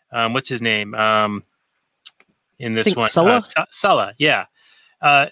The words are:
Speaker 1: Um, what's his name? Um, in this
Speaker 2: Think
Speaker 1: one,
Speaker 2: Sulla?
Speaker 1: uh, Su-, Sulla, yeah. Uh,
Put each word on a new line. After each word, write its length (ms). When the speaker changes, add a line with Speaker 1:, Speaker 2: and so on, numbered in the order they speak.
Speaker 1:
Um, 220
what's 160
his 120
name? 340
Um, 480
in 140
this 120
Speaker 2:
Think 120
Speaker 1:
one, 120
Speaker 2:
Sulla? 280
Speaker 1:
uh, 40
Su-, 280
Sulla, 480
yeah. 280
Uh, 300